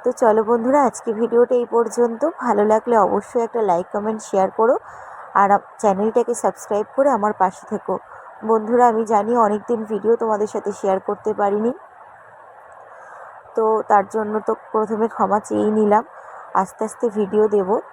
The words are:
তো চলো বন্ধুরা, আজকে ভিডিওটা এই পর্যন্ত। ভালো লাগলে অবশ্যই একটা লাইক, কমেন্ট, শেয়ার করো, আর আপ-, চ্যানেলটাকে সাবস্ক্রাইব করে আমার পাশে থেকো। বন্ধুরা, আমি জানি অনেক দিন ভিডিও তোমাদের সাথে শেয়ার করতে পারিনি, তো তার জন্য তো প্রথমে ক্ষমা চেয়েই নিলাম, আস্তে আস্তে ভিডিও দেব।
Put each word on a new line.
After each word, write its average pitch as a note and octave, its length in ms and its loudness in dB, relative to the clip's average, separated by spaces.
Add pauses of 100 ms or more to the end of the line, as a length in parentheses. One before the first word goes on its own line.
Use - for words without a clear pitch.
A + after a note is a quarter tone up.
তো B3 80 0
চলো A3+ 320 2
বন্ধুরা, A#3+ 400 2
আজকে - 300 -2
ভিডিওটা A#3 420 2
এই A#3+ 200 0
পর্যন্ত। A#3 460 0 (200)
ভালো G#3+ 240 0
লাগলে A3 320 2
অবশ্যই G3+ 500 0
একটা A#3 140 -4
লাইক, F#3 300 0
কমেন্ট, G#3+ 300 -6
শেয়ার F#3+ 300 -2
করো, A3+ 240 2 (580)
আর G3 180 4
আপ-, - 180 0 (100)
চ্যানেলটাকে A3 540 0 (100)
সাবস্ক্রাইব G#3 500 -4
করে C#4 160 2
আমার G#3 240 0
পাশে F#3+ 360 -2
থেকো। G3+ 240 -4 (540)
বন্ধুরা, A3+ 400 2
আমি A3+ 180 0
জানি G#3+ 320 0
অনেক G#3+ 300 2
দিন A#3 120 -2 (120)
ভিডিও G#3 240 0
তোমাদের G#3+ 380 -4
সাথে G#3 180 -6
শেয়ার F#3+ 280 -2
করতে G#3 340 -6
পারিনি, G#3 380 0 (1800)
তো A3 100 0 (240)
তার G3+ 260 4
জন্য G#3+ 200 -4 (120)
তো A3+ 60 -2 (200)
প্রথমে A3 360 -2
ক্ষমা G#3 320 0
চেয়েই G#3+ 320 -2
নিলাম, G#3+ 320 2 (500)
আস্তে F#3+ 320 -2
আস্তে A3 240 -8
ভিডিও G#3 380 0
দেব। G3+ 220 0 (240)